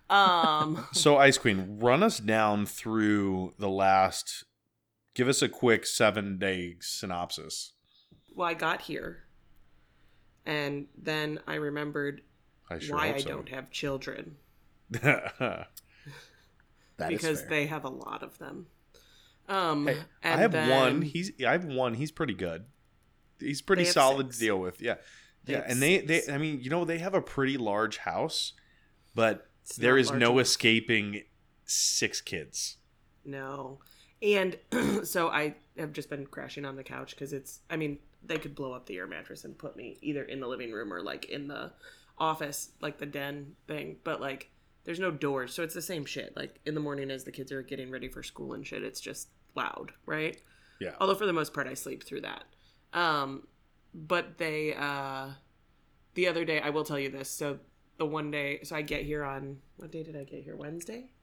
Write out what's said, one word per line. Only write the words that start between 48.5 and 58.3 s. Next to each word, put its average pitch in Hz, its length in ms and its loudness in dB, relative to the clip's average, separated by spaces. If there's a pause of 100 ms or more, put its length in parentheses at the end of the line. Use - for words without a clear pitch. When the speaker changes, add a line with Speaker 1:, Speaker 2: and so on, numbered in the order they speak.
Speaker 1:
and - 120 -10
shit, - 180 -10
it's - 160 -10
just - 280 -12 (260)
loud, - 380 -6 (160)
right? 156 340 -4 (380)
Speaker 2:
Yeah. - 200 -8
Speaker 1:
Although 190 140 4
for 196 140 0
the 175 60 2
most 156 200 -2
part, 143 140 -2
I 131 80 -10
sleep 135 280 -10
through - 180 -10
that. - 240 -10 (460)
Um, 143 560 0 (460)
but 175 460 -2
they, 156 340 -2
uh, 135 600 -4 (840)
the 180 120 2
other 165 180 0
day, 156 160 0
I 147 100 -2
will 151 120 0
tell 151 140 -4
you 135 140 -2
this. 135 180 -10
So 143 300 -6 (380)
the 156 100 0
one 151 240 -4